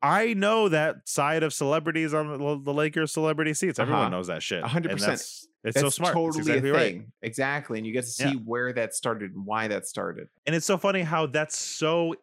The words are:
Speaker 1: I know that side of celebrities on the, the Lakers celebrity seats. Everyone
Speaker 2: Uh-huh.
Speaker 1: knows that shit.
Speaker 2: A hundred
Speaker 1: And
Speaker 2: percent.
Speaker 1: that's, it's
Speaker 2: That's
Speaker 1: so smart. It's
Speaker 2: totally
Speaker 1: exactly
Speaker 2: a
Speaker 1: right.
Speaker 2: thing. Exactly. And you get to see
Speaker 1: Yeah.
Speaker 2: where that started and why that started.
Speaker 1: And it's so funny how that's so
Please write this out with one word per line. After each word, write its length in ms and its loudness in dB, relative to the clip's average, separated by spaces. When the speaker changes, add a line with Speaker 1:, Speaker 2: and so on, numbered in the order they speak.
Speaker 1:
I 320 4
know 340 4
that 400 0
side 360 2
of 100 0
celebrities 580 0
on 140 0
the, 220 -2
the 140 -4
Lakers 380 0
celebrity 420 0
seats. 240 0
Everyone 240 2
Speaker 2:
Uh-huh. 80 2
Speaker 1:
knows 160 -4
that 160 -4
shit. 220 -4
Speaker 2:
A 40 -4
hundred 220 0
Speaker 1:
And 80 -2
Speaker 2:
percent. 200 0
Speaker 1:
that's, 300 -14
it's 140 -2
Speaker 2:
That's 80 6
Speaker 1:
so 60 4
smart. 200 2
It's 260 2
Speaker 2:
totally 40 0
Speaker 1:
exactly 300 2
Speaker 2:
a 20 4
Speaker 1:
right. 220 4
Speaker 2:
thing. 180 -14
Exactly. 560 -4
And 80 -6
you 60 -4
get 120 -2
to 60 -10
see 200 -2
Speaker 1:
Yeah. 40 0
Speaker 2:
where 280 -2
that 220 -2
started 380 -2
and 140 -10
why 220 0
that 180 -2
started. 400 -6
Speaker 1:
And 120 0
it's 100 -2
so 100 4
funny 260 2
how 240 0
that's 300 -2
so 680 0